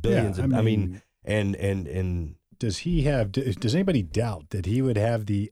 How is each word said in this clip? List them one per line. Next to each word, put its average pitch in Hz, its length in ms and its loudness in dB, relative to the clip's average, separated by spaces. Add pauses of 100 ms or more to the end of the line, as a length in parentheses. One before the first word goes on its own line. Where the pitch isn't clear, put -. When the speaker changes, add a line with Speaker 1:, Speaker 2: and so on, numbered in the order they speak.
Speaker 1:
Yeah, - 80 2
Speaker 2:
billions 98 280 2
Speaker 1:
I 90 40 -2
Speaker 2:
of, 131 100 2
I 117 80 2
mean, 110 180 4 (120)
Speaker 1:
mean, 92 100 -14 (220)
Speaker 2:
and, 101 320 0
and, 95 320 -2
and 87 480 -4 (240)
Speaker 1:
does 107 200 -2
he 165 240 2
have, 127 280 2
d-, 127 220 -2
does 110 200 0
anybody 175 300 2
doubt 107 460 -4
that 90 180 -4
he 120 160 2
would 120 140 2
have 110 280 0
the 104 260 -2